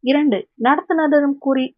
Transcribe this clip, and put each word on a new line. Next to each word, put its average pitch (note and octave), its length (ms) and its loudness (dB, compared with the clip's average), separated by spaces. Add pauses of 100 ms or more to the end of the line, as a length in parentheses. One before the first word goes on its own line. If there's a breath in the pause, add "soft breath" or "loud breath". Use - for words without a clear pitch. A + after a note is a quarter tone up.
இரண்டு, C4+ 360 2 (240)
நடத்துனரிடம் D4 720 0
கூறி C4+ 280 -2 (120)